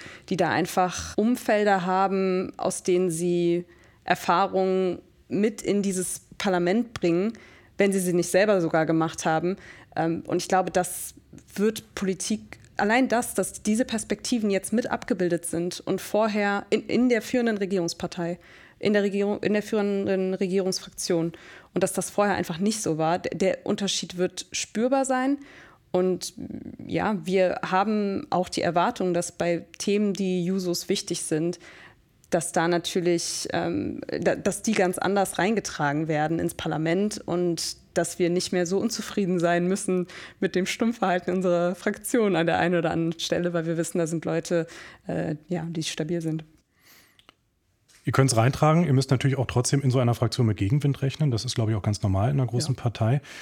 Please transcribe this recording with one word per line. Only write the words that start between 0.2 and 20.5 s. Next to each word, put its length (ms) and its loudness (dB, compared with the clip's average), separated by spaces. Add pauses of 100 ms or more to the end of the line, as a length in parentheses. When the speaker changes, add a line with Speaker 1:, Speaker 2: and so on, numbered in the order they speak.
Speaker 1:
die 80 0
da 120 2
einfach 680 0
Umfelder 680 2
haben, 720 2
aus 280 -4
denen 280 4
sie 540 0 (400)
Erfahrungen 920 2 (280)
mit 340 0
in 200 2
dieses 400 -4 (160)
Parlament 560 0
bringen, 400 0 (440)
wenn 140 4
sie 80 0
sie 140 0
nicht 160 0
selber 320 4
sogar 240 2
gemacht 400 0
haben. 320 0 (400)
Ähm, 280 -2
und 120 -2
ich 100 -4
glaube, 240 2
das 440 -4 (380)
wird 300 -2 (120)
Politik 640 -4 (180)
allein 300 4
das, 260 0
dass 300 -4
diese 220 2
Perspektiven 640 -2
jetzt 220 -2
mit 180 0
abgebildet 560 -2
sind 340 -4
und 200 -4
vorher 680 0
in, 180 0
in 220 2
der 120 2
führenden 360 0
Regierungspartei, 840 -2 (400)
in 140 2
der 80 4
Regierung, 400 0
in 120 0
der 100 0
führenden 720 0
Regierungsfraktion 1000 -2 (400)